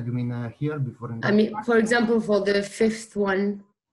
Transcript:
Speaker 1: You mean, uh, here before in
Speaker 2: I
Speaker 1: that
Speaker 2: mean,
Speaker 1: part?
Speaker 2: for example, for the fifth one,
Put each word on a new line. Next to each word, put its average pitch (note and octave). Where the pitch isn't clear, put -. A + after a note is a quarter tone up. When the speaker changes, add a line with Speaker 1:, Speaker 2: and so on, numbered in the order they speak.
Speaker 1:
You A#2+
mean, B2
uh, A#2+
here D3+
before A#2+
in A#2
Speaker 2:
I F#3
Speaker 1:
that -
Speaker 2:
mean, G#3+
Speaker 1:
part? -
Speaker 2:
for A#3
example, A3+
for G#3
the G3+
fifth A3
one, G3+